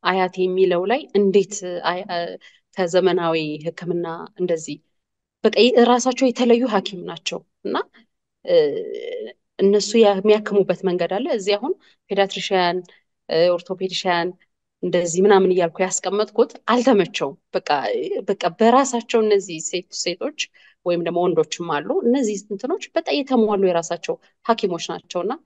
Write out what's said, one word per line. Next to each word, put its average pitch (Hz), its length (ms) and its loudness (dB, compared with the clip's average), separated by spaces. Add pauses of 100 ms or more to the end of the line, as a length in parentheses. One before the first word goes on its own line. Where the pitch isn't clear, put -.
አያት 185 320 0
የሚለው 185 480 2
ላይ 233 160 0 (140)
እንዴት 196 400 2 (300)
አይ-፣ 180 220 -4
አ-፣ 175 140 -6 (520)
ከዘመናዊ 180 640 0 (260)
ሕክምና 170 460 -6 (300)
እንደዚህ 165 400 -4 (680)
በቃ 214 140 2
ይ-፣ 233 160 6 (120)
ራሳቸው 247 400 2
የተለዩ 240 420 4
ሐኪም 196 360 -4
ናቸው 170 360 -10 (240)
እና፣ 226 120 -4 (680)
እ፣ 175 120 2 (1000)
እነሱ 202 400 4
የሚያክሙበት 202 840 2
መንገድ 175 280 -2
አለ። 226 200 -4
እዚህ 202 220 -2
አሁን 247 180 -4 (380)
ፔዲያትሪሽያን፣ 185 680 0 (500)
እ፣ 160 120 0 (100)
ኦርቶፔዲሽያን 180 760 -4 (540)
እንደዚህ 175 380 -2
ምናምን 190 300 6
እያልኩ 175 280 0
ያስቀመጥኩት 190 720 -2 (160)
አልተመቸውም። 214 680 0 (160)
በቃ፣ - 180 -6 (560)
በቃ 196 180 -4 (100)
በራሳቸው 233 680 2
እነዚህ 196 400 0
ሴት-፣ - 340 -8
ሴቶች 202 440 -6 (480)
ወይም 175 160 0
ደግሞ 170 180 -4
ወንዶችም 170 500 -2
አሉ። 151 180 -4 (120)
እነዚህ 233 440 0
እንትኖች 262 460 -6
በጣም 330 240 -2
የተሟሉ 226 480 0
የራሳቸው 170 520 -2 (320)
ሐኪሞች 196 420 -2
ናቸውና 175 460 -6 (120)